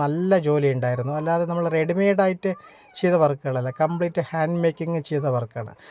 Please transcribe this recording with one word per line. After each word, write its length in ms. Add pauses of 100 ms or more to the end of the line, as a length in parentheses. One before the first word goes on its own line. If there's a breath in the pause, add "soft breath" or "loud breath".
നല്ല 420
ജോലി 300
ഉണ്ടായിരുന്നു. 440
അല്ലാതെ 300
നമ്മൾ 160 (100)
റെഡിമെയ്ഡായിട്ട് 760 (480 loud breath)
ചെയ്ത 240
വർക്കുകളല്ല, 460 (120)
കംപ്ലീറ്റ് 480
ഹാൻഡ് 340
മേക്കിംഗ് 460
ചെയ്ത 160 (100)
വർക്കാണ്. 360 (200 loud breath)